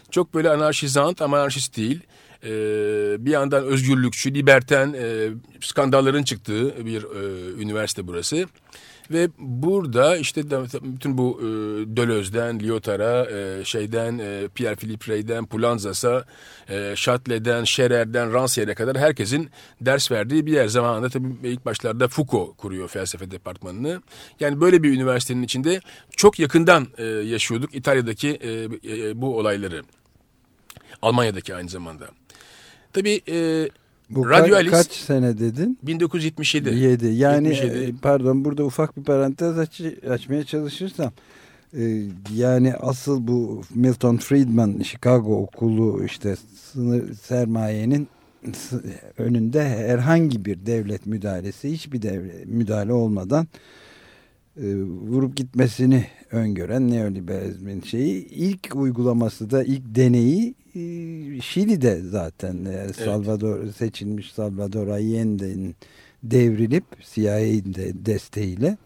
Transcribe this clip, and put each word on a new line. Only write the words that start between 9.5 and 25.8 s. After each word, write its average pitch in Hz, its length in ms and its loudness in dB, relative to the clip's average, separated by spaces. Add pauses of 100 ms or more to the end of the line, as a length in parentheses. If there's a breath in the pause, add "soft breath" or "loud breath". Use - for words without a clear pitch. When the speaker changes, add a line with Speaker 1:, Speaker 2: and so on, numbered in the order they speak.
Speaker 1:
işte 147 340 -4
de-, 131 140 -2 (180)
bütün 131 360 -4
bu, 123 220 0
e, 120 40 -6 (520)
Deleuze'den, 117 640 0
Lyotard'a, 110 680 0
e, 98 340 -6
şeyden, 113 540 -4
e, 101 360 -6
Pierre-Philippe 110 580 -6
Rey'den, 110 340 -4
Poulantzas'a, 117 760 0 (440 loud breath)
e, 101 280 -6
Châtelet'den, 120 680 0
Scherer'den, 120 640 2
Rancière'e 113 460 0
kadar 127 240 -2
herkesin 139 520 0 (300 loud breath)
ders 135 300 2
verdiği 127 360 0
bir 156 60 0
yer. 135 140 6
Zamanında 120 420 0
tabii 127 200 -4 (140)
ilk 123 220 -6
başlarda 117 440 0
Foucault 123 480 -2
kuruyor 92 320 -8
felsefe 92 420 -8
departmanını. 95 720 -10 (380 loud breath)
Yani 147 200 0
böyle 175 220 8
bir 147 80 4
üniversitenin 127 520 0
içinde 143 380 -2 (360 loud breath)